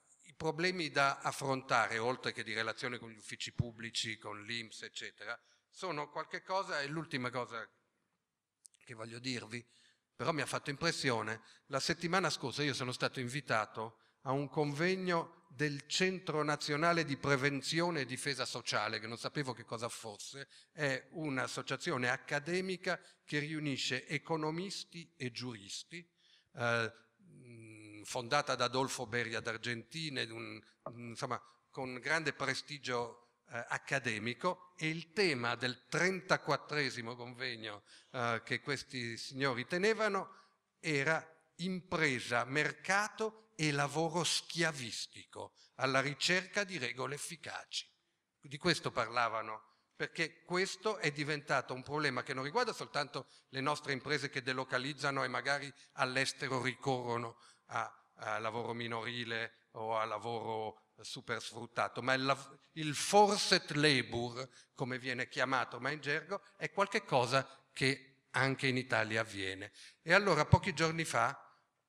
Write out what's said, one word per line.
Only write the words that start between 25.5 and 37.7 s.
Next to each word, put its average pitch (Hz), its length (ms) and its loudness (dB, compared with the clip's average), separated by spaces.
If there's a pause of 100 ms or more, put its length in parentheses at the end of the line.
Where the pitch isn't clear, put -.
eh, 117 380 2 (280)
mm, 113 800 -18
fondata 131 520 2
da 123 100 2
Adolfo 127 400 2
Beria 113 360 -2
d'Argentine, 120 800 -4
un, 113 380 -8 (340)
insomma, 120 460 -6 (280)
con 127 300 -8
grande 147 340 0
prestigio 123 880 -4 (280)
eh, 120 200 -6
accademico, 123 1080 -2
e 156 120 -2
il 160 220 -8
tema 123 440 2
del 123 320 -4
trentaquattresimo 147 1300 0
convegno, 120 680 -8 (280)